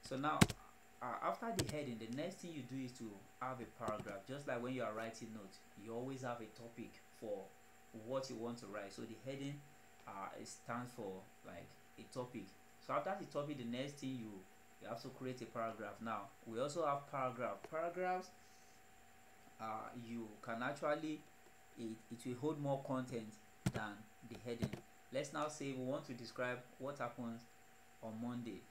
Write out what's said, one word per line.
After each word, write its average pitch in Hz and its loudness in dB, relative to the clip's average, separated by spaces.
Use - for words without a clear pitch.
So 135 0
now, 147 6
uh, 120 -2
after 196 2
the - 4
heading, 139 0
the 113 -2
next 175 0
thing 175 -6
you 143 -2
do 131 -2
is 127 -4
to 113 -6
have 127 0
a 117 -6
paragraph. 104 0
Just 143 -2
like 123 4
when 127 2
you 127 4
are 107 2
writing 113 -2
notes, 98 -8
you 113 -4
always 127 0
have 120 2
a 107 -6
topic 117 -6
for 104 2
what 135 2
you 127 0
want 117 0
to 104 -6
write. 98 -2
So 120 -4
the 113 -4
heading, 139 0
uh, 98 -2
it 113 -6
stands 120 -2
for, 101 0
like, 87 -8
a - -6
topic. 120 -2
So 131 4
after 185 6
the 180 -2
topic, 143 2
the 120 -2
next 143 2
thing 131 0
you, 113 -2
you 104 -6
have 117 0
to 131 -2
create 127 -2
a 113 -2
paragraph. 110 0
Now, 110 2
we 113 0
also 151 6
have 143 4
paragraph. 123 4
Paragraphs, 180 4
uh, 110 0
you 113 0
can 117 2
actually, 151 4
it, 113 0
it 117 -6
will 123 2
hold 147 4
more 139 6
content 123 2
than 107 2
the 117 -6
heading. 120 2
Let's 143 2
now 151 4
say 139 0
we 127 2
want 143 2
to 135 -4
describe 123 2
what 139 0
happens 117 0
on 113 -2
Monday. 117 0